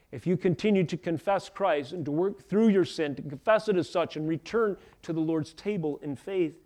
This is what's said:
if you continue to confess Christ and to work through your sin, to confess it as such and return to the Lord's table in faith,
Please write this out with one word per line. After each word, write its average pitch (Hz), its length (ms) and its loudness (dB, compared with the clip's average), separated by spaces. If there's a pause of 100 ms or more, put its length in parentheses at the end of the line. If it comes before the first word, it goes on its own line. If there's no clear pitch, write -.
(120)
if 123 140 -8
you 175 100 2
continue 190 460 2
to 165 140 -2
confess 175 520 -2
Christ 151 440 0
and 175 120 -6
to 143 60 -4
work 180 380 -2
through 220 200 4
your 190 160 6
sin, 147 300 -2
to - 80 -10
confess 208 460 0
it 196 80 2
as 165 120 0
such 160 280 -2
and 156 100 -4
return 202 500 -2 (260)
to 170 100 -6
the 160 80 -2
Lord's 160 320 0
table 160 500 -4
in 143 140 -6
faith, 180 500 -2